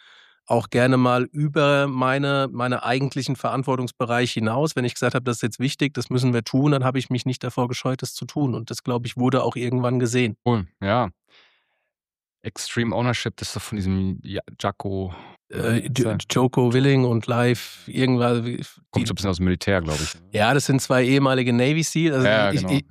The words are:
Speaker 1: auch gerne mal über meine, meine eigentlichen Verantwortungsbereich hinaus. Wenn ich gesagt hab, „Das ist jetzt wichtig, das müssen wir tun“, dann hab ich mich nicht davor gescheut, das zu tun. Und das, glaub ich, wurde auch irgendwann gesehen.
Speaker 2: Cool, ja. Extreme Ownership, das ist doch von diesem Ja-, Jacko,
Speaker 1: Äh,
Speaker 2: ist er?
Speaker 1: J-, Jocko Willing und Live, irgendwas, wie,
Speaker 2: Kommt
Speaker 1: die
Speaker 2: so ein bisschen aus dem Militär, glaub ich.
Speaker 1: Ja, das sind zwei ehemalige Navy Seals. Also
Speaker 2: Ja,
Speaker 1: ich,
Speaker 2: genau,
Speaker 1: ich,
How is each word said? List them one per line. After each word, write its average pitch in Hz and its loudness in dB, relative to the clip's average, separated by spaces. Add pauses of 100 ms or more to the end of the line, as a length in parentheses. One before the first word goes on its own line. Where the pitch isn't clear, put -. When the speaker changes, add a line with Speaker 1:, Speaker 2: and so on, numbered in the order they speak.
(460)
Speaker 1:
auch 117 2
gerne 127 4
mal 123 4
über 143 2
meine, 135 0
meine 123 -2
eigentlichen 135 -2
Verantwortungsbereich 123 -2
hinaus. 120 -2
Wenn 127 0
ich 117 -2
gesagt - -2
hab, 123 -2
„Das 120 -2
ist - -8
jetzt 113 -4
wichtig, 139 -2
das - -6
müssen 127 2
wir 117 0
tun“, 147 2
dann 135 2
hab 131 0
ich 127 -2
mich 127 -4
nicht 131 -4
davor 123 -2
gescheut, 127 -6
das 131 -8
zu - -10
tun. 135 -2
Und 113 -8
das, 123 -10
glaub 123 -2
ich, - -10
wurde 127 2
auch 117 -2
irgendwann 123 0
gesehen. 120 0
Speaker 2:
Cool, 113 2 (160)
ja. 104 0 (1300)
Extreme 113 -4
Ownership, 120 -2
das 107 -8
ist - -10
doch 101 -8
von - -8
diesem 95 0
Ja-, 95 -8 (180)
Jacko, 98 -4 (360)
Speaker 1:
Äh, 117 0 (140)
Speaker 2:
ist 123 2
er? 110 0
Speaker 1:
J-, 98 -6
Jocko 127 2
Willing 131 4
und 117 0
Live, 120 -2
irgendwas, 120 2
wie, 120 -6 (340)
Speaker 2:
Kommt - 0
Speaker 1:
die - -2
Speaker 2:
so 110 -4
ein - -4
bisschen 98 -2
aus 90 -2
dem 90 0
Militär, 92 2
glaub 78 -2
ich. 78 -6 (180)
Speaker 1:
Ja, 110 2
das 143 2
sind 135 2
zwei 127 2
ehemalige 131 2
Navy 139 2
Seals. 156 0
Also 95 2
Speaker 2:
Ja, 104 4
Speaker 1:
ich, 92 0
Speaker 2:
genau, 92 -2
Speaker 1:
ich, 143 2